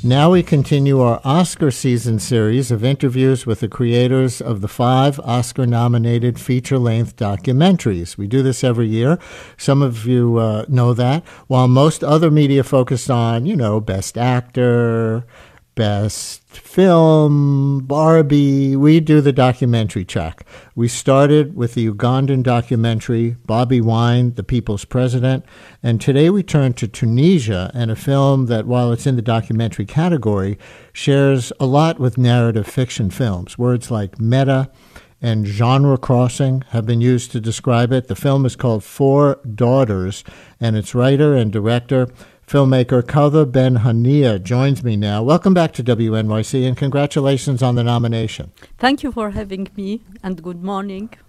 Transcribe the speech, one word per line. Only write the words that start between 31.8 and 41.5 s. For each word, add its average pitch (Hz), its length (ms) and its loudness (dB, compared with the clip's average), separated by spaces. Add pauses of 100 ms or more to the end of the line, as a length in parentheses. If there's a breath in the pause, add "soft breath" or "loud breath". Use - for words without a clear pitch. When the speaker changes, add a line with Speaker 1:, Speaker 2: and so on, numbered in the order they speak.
Speaker 1:
with 123 200 -2
narrative 117 480 2
fiction 123 420 -4
films. 90 480 -6
Words 120 340 -2
like 104 300 -6
meta 131 500 0 (520 soft breath)
and 110 240 -2
genre 127 500 2
crossing 131 760 0
have 113 140 -4
been 117 160 0
used 123 320 0
to 117 80 -6
describe 117 500 -2
it. 127 180 -2
The - 80 -6
film 139 280 0
is 123 120 -4
called 110 280 -2
Four 139 520 2 (180)
Daughters, 110 720 0 (340 loud breath)
and 113 180 -2
its 107 180 -6
writer 139 420 2
and 113 140 2